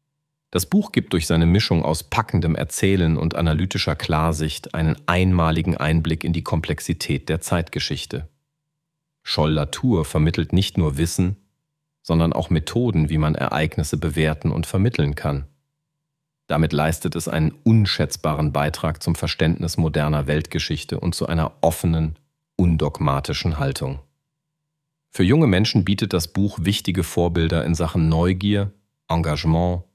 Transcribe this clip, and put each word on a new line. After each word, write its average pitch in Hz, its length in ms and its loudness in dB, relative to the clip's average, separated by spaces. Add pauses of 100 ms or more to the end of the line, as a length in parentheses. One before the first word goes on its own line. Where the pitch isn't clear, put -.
(500)
Das 90 160 0
Buch - 260 0
gibt - 220 0
durch 80 120 0
seine 82 200 4
Mischung 87 360 4
aus 78 200 -2
packendem 82 520 0
Erzählen 87 600 0
und 82 200 -2
analytischer 82 600 0
Klarsicht 78 800 -2
einen 80 220 0 (100)
einmaligen 87 720 2
Einblick 80 460 0
in 80 100 0
die - 80 -2
Komplexität - 880 -4
der 80 100 -2
Zeitgeschichte. - 880 -4 (960)
Scholl-Latour 78 840 0
vermittelt 80 480 0
nicht - 240 0
nur 76 220 0
Wissen, 90 380 0 (640)
sondern 82 320 2
auch 62 160 -2
Methoden, 82 580 0
wie 78 80 -2
man 78 180 2
Ereignisse 76 600 -2
bewerten 78 540 0
und - 160 -2
vermitteln 87 480 0
kann. 69 320 -4 (1040)
Damit 78 260 2
leistet 78 420 0
es 82 120 -6
einen 78 240 0 (120)
unschätzbaren 80 880 2
Beitrag 76 500 -2
zum 85 120 0
Verständnis 80 640 -2
moderner 76 480 0
Weltgeschichte 76 760 -4
und 87 140 -2
zu - 140 -4
einer 82 240 0 (100)
offenen, 80 560 2 (380)
undogmatischen 78 1040 0
Haltung. 71 420 -4 (1080)
Für - 140 -2
junge 139 240 6
Menschen 98 400 4
bietet 101 260 0
das 87 160 0
Buch 101 320 -2
wichtige 92 440 0
Vorbilder 85 600 0
in 82 100 0
Sachen 82 360 0
Neugier, 95 600 2 (380)
Engagement 82 760 0 (100)